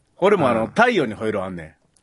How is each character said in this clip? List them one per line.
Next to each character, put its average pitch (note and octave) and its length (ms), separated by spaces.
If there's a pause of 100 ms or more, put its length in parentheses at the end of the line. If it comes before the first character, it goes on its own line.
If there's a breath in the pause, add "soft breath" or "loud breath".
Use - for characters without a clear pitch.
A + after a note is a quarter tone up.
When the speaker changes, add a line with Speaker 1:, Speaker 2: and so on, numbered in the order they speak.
(180)
Speaker 1:
俺 G#3 180
も D3 140
あ A#2+ 60
の、 A2 60
Speaker 2:
う - 20
ん。 A2+ 60
Speaker 1:
太 A#3+ 200
陽 F#3+ 160
に A2 80
ほ G#2+ 140
え G#2+ 40
ろ G2 140
あ F#2+ 40
ん F#2 60
ね E2 80
ん。 D#2 100 (300)